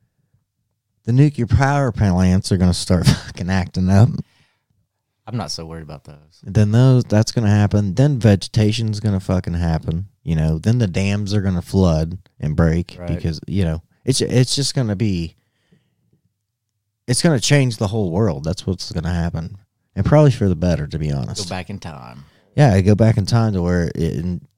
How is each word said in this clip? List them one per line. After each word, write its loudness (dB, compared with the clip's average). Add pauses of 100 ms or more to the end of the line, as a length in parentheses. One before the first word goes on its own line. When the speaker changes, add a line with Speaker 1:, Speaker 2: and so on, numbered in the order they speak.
(1040)
Speaker 1:
the -2
nuclear 2
power 2
plants 2
are 2
gonna 4
start 0
<laughs> -
fucking -4
acting -2
up. 6 (1200)
Speaker 2:
I'm -6
not -6
so -10
worried -14
about -16
those. -20
Speaker 1:
Then 2
those, 4
that's 2
gonna 0
happen. 2
Then 2
vegetation's 0
gonna -2
fucking -4
happen. -2 (160)
You -2
know, 0
then 0
the 0
dams -2
are 0
gonna -2
flood 0 (220)
and -4
break 0
Speaker 2:
Right. -14
Speaker 1:
because, -6
you -2
know, -4 (240)
it's, -2
it's 0
just -4
gonna -2
be, -4 (1700)
it's -2
gonna 2
change 2
the -2
whole -2
world. 0
That's -6
what's -6
gonna -4
happen. -4 (380)
And -2
probably 6
for 0
the 0
better, -2
to -8
be -4
honest. -6
Speaker 2:
Go -14
back -10
in -12
time. -18 (300)
Speaker 1:
Yeah, 6
I 4
go 4
back 4
in -2
time 0
to -2
where 0
it, -2
and -6 (120)